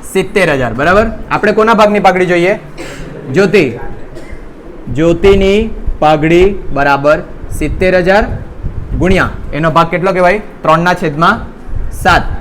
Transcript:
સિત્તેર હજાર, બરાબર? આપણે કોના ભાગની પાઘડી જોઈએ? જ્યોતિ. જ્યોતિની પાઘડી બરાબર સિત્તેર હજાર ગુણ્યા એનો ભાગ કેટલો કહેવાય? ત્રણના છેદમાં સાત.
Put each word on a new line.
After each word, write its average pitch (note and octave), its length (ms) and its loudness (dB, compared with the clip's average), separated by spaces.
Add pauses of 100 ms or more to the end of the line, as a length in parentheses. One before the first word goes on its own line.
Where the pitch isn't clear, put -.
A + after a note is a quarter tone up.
(120)
સિત્તેર F#3 380 0
હજાર, B2+ 300 0
બરાબર? F#3+ 260 2 (240)
આપણે F3+ 220 0
કોના A3 280 4
ભાગની G#3 260 4
પાઘડી F3+ 260 2
જોઈએ? F3 200 2 (840)
જ્યોતિ. F#3+ 300 4 (1300)
જ્યોતિની G3 640 4 (440)
પાઘડી D#3+ 440 4 (300)
બરાબર C#3+ 420 2 (400)
સિત્તેર F3+ 340 0 (140)
હજાર G3+ 180 4 (760)
ગુણ્યા E3+ 300 2 (220)
એનો D#3 180 0
ભાગ E3 220 2
કેટલો F3+ 240 0
કહેવાય? F#3 240 2 (220)
ત્રણના E3+ 320 2
છેદમાં E3+ 420 0 (680)
સાત. - 220 2 (160)